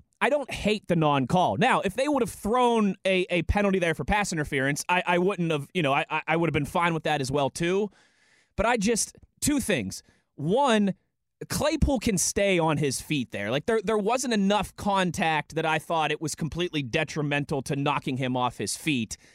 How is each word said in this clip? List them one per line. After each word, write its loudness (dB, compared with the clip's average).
I 2
don't 0
hate -2
the 2
non-call. 2
Now, 4
if -2
they -2
would 0
have -2
thrown 2
a, 2
a 0
penalty 2
there 0
for -6
pass 0
interference, -2
I, 2
I 2
wouldn't 0
have, -4
you 2
know, 2
I, 0
I, -4
I 2
would 2
have 0
been 0
fine 0
with -4
that 0
as -4
well, 0
too. -2
But 0
I 2
just, 0
two 2
things. -2
One, 2
Claypool 2
can 0
stay 2
on 2
his -2
feet -4
there. -4
Like, -2
there, 0
there 0
wasn't -2
enough 0
contact 0
that -2
I 0
thought -2
it -4
was -4
completely -4
detrimental -2
to -4
knocking -2
him -2
off -2
his -4
feet. -4